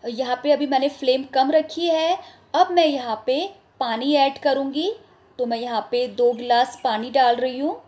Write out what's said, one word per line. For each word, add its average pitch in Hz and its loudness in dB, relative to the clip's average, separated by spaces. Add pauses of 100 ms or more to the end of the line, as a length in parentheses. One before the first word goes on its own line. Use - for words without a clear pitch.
यहाँ 247 -4
पे 294 2
अभी 285 2
मैंने 269 0
flame 262 0
कम 269 0
रखी 320 0
है। 330 0 (360)
अब 359 4
मैं 349 4
यहाँ 247 -4
पे 302 -2 (320)
पानी 247 -2
ऐड 277 2
करूँगी, 277 -2 (460)
तो 247 -2
मैं 233 -4
यहाँ 226 -4
पे 247 0
दो 240 2
गिलास 240 0
पानी 226 -2
डाल 240 4
रही 254 -4
हूँ 349 -4